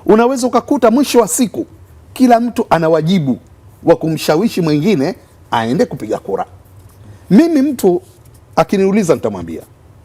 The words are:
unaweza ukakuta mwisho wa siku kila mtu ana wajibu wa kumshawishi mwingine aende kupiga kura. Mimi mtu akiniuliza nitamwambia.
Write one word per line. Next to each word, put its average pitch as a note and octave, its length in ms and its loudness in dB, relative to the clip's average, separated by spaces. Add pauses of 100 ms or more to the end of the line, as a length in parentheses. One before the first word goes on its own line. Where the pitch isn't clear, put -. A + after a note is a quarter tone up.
unaweza A#3+ 400 2
ukakuta A#3+ 440 2
mwisho B3 300 2
wa G#3 80 2
siku F3+ 380 -4 (520)
kila B3 220 4
mtu A#3 300 -4
ana E3 180 0
wajibu D#3 500 0 (460)
wa D#3+ 120 4
kumshawishi D#3+ 640 -2
mwingine D3+ 540 0 (360)
aende A#2 360 -2
kupiga G#2+ 320 -8
kura. - 280 -8 (840)
Mimi D4 320 4
mtu A#3 400 -2 (540)
akiniuliza F#3+ 580 0
nitamwambia. F#2 480 -8 (420)